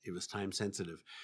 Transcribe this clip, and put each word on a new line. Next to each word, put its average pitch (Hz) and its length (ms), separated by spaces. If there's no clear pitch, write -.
it 101 60
was 90 140
time-sensitive. 98 800